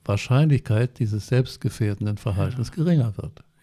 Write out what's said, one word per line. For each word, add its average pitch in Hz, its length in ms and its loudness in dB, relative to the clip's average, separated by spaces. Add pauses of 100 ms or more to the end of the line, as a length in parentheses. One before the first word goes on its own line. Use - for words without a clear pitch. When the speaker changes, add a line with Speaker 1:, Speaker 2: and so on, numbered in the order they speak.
Speaker 1:
Wahrscheinlichkeit 123 960 2
dieses 107 280 -2
selbstgefährdenden 107 920 -2
Verhaltens 110 520 -2
Speaker 2:
Ja. - 60 -14
Speaker 1:
geringer 151 420 2
wird. - 260 -12 (200)